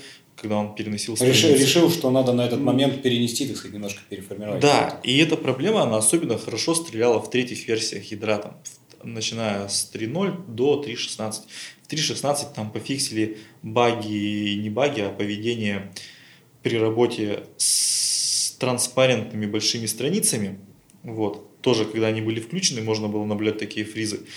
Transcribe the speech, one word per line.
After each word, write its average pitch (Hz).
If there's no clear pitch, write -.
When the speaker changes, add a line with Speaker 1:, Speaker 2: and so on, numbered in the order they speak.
Speaker 1:
когда 107
он 104
переносил 107
Speaker 2:
Реши-, 127
Speaker 1:
страницу. 139
Speaker 2:
решил, 165
что 135
надо 127
на 120
этот 147
Speaker 1:
М. 139
Speaker 2:
момент 135
перенести, 120
так 113
сказать, 95
немножко 101
переформировать. 101
Speaker 1:
Да, 127
и 127
эта 156
проблема, 156
она 113
особенно 131
хорошо 113
стреляла 120
в -
третьих 123
версиях 110
ядра, 107
там, -
в-, -
начиная 110
с -
три 110
ноль 175
до 127
три 123
шестнадцать. -
В -
три 156
шестнадцать 139
там 107
пофиксили 110
баги, 107
не 107
баги, 120
а 98
поведение 104
при 117
работе 110
с -
транспарентными 120
большими 110
страницами. 117
Вот. 110
Тоже, 113
когда 110
они 110
были 110
включены, 139
можно 107
было 104
наблюдать 107
такие 104
фризы. 104